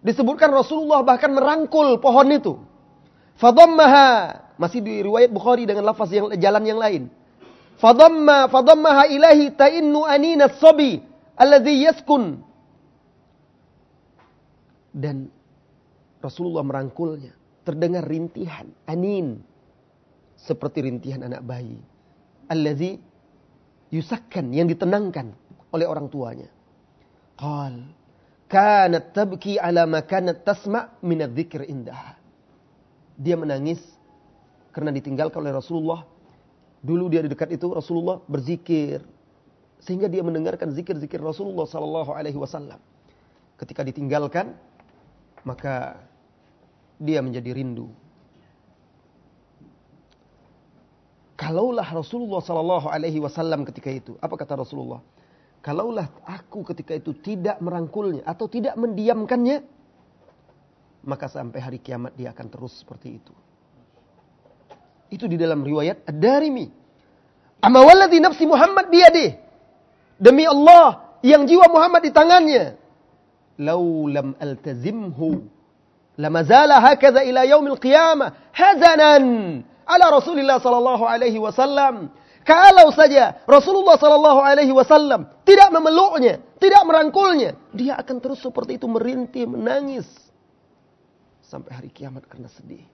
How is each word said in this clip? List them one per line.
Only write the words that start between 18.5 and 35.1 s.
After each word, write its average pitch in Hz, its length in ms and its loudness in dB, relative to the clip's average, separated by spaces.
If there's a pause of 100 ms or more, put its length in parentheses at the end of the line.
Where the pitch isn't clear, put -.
anin. 170 560 -8 (960)
Seperti 139 480 -12
rintihan 131 400 -14
anak 123 240 -18
bayi. 117 320 -18 (720)
Alladhi 156 480 -8 (880)
yusakkan, 160 640 -12
yang 165 160 -4
ditenangkan 175 640 -8 (400)
oleh 170 160 -6
orang 147 240 -12
tuanya. 117 400 -16 (840)
Qal, 139 560 -14 (560)
kanat 190 720 0
tabki 196 420 -8
ala 170 320 -2
ma 160 160 -6
kanat 180 400 -8
tasma' 208 560 -8
minadh 156 320 -8
dhikr 156 320 -12
indaha. 127 480 -20 (1040)
Dia 151 160 -6
menangis 156 480 -8 (880)
karena 147 240 -10
ditinggalkan 147 480 -10